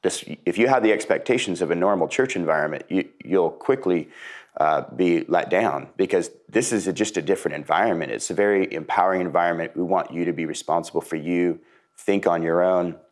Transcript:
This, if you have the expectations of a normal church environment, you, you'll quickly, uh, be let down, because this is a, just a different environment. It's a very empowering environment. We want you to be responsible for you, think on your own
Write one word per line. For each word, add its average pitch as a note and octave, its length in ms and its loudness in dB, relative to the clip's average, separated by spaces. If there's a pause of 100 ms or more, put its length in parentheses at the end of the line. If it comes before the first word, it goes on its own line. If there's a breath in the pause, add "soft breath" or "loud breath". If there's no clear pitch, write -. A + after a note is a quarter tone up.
This, - 220 -2 (200)
if F2 140 0
you A#2+ 100 4
have C3 140 4
the A2 100 6
expectations F#2+ 680 0
of D#2 80 -2
a E2+ 40 2
normal F2 340 0
church C3 280 0
environment, D#2 520 -2
you, F2+ 200 0 (160)
you'll F2 260 2
quickly, F2+ 580 0 (500 loud breath)
uh, D2+ 240 2 (120)
be E2+ 320 2
let E2 240 0
down, D#2+ 460 0
because F#2 340 0 (180)
this - 240 0
is F#2+ 140 0
a, F#2+ 60 -2
just G2 240 -2
a E2+ 60 -2
different D2+ 340 -2
environment. D#2+ 560 0
It's - 180 -8
a - 40 -4
very G2+ 380 2
empowering F#2 500 0
environment. E2+ 520 0
We F2+ 80 -2
want F2+ 300 0
you E2+ 140 -2
to E2+ 60 -2
be D#2+ 140 -4
responsible D#2 540 -2
for - 160 -8
you, F2 420 0 (400 soft breath)
think G2 300 0
on E2+ 160 0
your E2 180 2
own F2 320 2 (180)